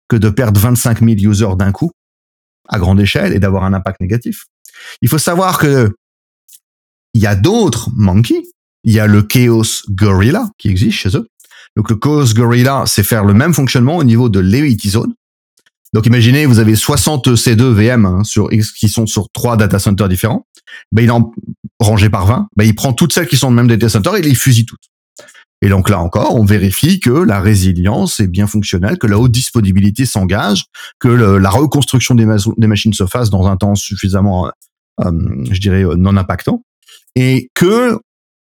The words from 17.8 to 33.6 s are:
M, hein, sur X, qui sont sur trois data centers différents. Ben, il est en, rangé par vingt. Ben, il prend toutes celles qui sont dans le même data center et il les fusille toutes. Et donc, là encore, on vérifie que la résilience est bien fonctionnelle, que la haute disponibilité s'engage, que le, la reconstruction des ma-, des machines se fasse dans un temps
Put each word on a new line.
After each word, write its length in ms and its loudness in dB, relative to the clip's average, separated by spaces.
M, 180 2
hein, 180 0
sur 300 -2
X, 180 -2
qui 180 -4
sont 180 -2
sur 240 -4
trois 260 -2
data 220 0
centers 280 0
différents. 380 -2
Ben, 100 0
il 60 4
est 40 4
en, 200 0
rangé 300 2
par 180 -2
vingt. 280 0
Ben, 80 2
il 120 0
prend 180 -2
toutes 180 0
celles 160 -2
qui 100 0
sont 100 -2
dans 40 0
le 40 4
même 120 2
data 220 2
center 260 0
et 40 -2
il 60 -2
les 100 2
fusille 300 2
toutes. 220 -18
Et 80 0
donc, 200 0
là 100 0
encore, 360 -2
on 100 2
vérifie 540 0
que 100 -2
la 320 2
résilience 800 0
est 80 0
bien 180 -2
fonctionnelle, 540 -4
que 80 -2
la 100 2
haute 140 2
disponibilité 760 0
s'engage, 600 -2
que 80 0
le, 320 4
la 100 2
reconstruction 640 0
des 120 4
ma-, 120 2
des 100 2
machines 260 0
se 140 -2
fasse 240 -4
dans 160 0
un 100 0
temps 180 0